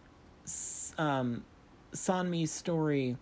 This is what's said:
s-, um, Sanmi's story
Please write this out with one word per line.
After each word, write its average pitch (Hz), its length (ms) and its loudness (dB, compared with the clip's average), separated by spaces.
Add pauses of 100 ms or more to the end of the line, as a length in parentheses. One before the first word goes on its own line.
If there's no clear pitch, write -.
(460)
s-, - 520 -6
um, 131 480 0 (480)
Sanmi's 180 580 0
story 143 720 2